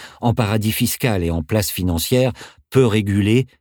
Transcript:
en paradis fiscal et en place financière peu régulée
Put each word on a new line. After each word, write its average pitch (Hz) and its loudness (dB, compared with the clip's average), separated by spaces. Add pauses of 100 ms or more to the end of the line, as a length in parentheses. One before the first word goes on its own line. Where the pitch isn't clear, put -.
(200)
en 117 0
paradis 107 0
fiscal 113 -2
et 85 0
en 82 -2
place 104 -2
financière 95 -2 (380)
peu 131 4
régulée 104 2 (140)